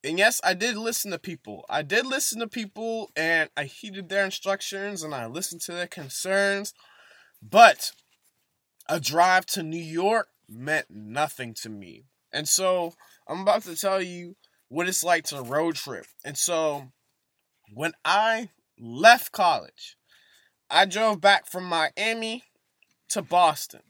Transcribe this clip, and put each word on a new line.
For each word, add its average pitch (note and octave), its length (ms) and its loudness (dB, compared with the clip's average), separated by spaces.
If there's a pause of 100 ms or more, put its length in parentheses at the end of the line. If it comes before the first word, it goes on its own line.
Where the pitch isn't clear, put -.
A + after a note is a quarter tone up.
And D#3+ 140 -4
yes, A3 260 4
I F#3 100 2
did G#3+ 220 -2
listen A3 340 -6
to E3+ 80 -6
people. G#2+ 500 -14
I D3+ 140 -4
did G#3+ 240 0
listen C4 340 -4
to A#3 60 -4
people, A3+ 680 -8
and D#3+ 400 2
I C#3+ 80 -4
heeded F#3+ 440 -14
their G3 160 0
instructions, G3 760 -6
and D3+ 120 -8
I A#2+ 120 -6
listened E3+ 360 -8
to - 100 -10
their F3 160 -6
concerns. G3 880 -2 (680)
But F#3 480 8 (960)
a D#3+ 140 -2
drive F3 460 2
to - 160 -6
New D#3+ 160 -8
York F3 500 -2 (180)
meant C3 440 -4
nothing A2+ 640 -6
to - 160 -12
me. F#2 340 -16 (260)
And D3+ 160 -6
so F#3 460 0 (340)
I'm F3 140 -6
about G#3 220 2
to F3 120 -14
tell F#3+ 280 -2
you F3 340 -12 (320)
what E3+ 180 -2
it's F#3 160 -2
like E3+ 260 2
to C#3+ 120 -8
road D3 360 0
trip. A#2+ 280 -10 (180)
And C#3+ 140 -10
so D3+ 560 -2 (800)
when D#3 220 -4 (100)
I A3 460 2 (280)
left D#3+ 540 6
college, D#3 640 -2 (720)
I E3+ 160 6
drove G3+ 380 0
back G3+ 240 6
from F#3 180 -10
Miami A3 800 -2 (640)
to G3+ 140 -4
Boston. E3 680 2